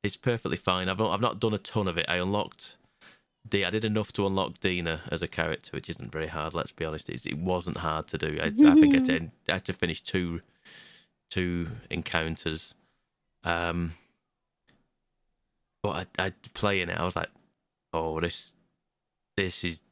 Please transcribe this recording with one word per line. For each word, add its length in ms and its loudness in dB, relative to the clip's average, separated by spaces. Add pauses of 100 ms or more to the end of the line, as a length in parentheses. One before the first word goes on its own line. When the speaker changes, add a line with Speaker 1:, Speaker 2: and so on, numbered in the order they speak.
Speaker 1:
It's 140 -2
perfectly 400 0
fine. 320 2
I've 100 0
not, 140 2
I've 80 0
not 180 0
done 160 2
a 40 -2
ton 280 0
of 120 0
it. 100 -2
I 80 2
unlocked 600 -2 (720)
D-, 160 2
I 60 0
did 140 0
enough 300 0
to 120 2
unlock 320 0
Dina 440 0 (100)
as 100 -2
a 60 -4
character, 440 -2
which 180 -8
isn't 200 -8
very 160 -4
hard. 280 -6
Let's 180 -4
be 120 -6
honest, 240 -6
it's, 180 -8
it 120 -4
wasn't 380 0
hard 320 -2
to 100 -4
do. 220 -2
I, 60 0
I 40 2
think 160 8
I 80 10
Speaker 2:
Mm-hmm. 200 10
Speaker 1:
had 100 4
to, 260 0 (180)
I 40 2
had 140 0
to 60 -4
finish 280 -2
two, 400 0 (920)
two 380 0 (220)
encounters. 840 -4 (680)
Um, 480 0 (1900)
but 260 -4 (100)
I, 80 0
I 60 -4 (220)
playing 340 0
it, 100 -2
I 60 0
was 120 -2
like, 140 -4 (640)
"Oh, 280 -2
this, 340 -4 (800)
this 280 -2
is." 280 -4